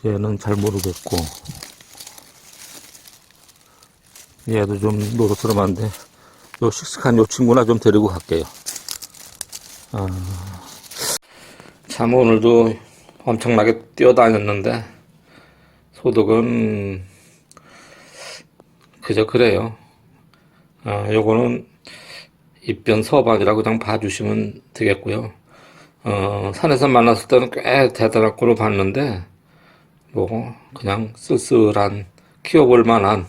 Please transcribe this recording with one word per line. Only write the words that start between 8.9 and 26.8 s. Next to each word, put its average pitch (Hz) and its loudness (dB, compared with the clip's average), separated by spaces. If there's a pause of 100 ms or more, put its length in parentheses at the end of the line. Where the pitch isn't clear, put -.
아... 101 -6 (1800)
참, 117 -2
오늘도 117 4 (520)
엄청나게 113 0 (140)
뛰어다녔는데, 113 2 (1080)
소득은 110 -2 (2000)
그저 110 0
그래요. 113 0 (1080)
아, 104 -6
요거는 113 0 (960)
입변 107 -2
서반이라고 110 2
그냥 110 0
봐주시면 107 -6 (120)
되겠고요. 107 -4 (720)
어, 101 -4
산에서 143 0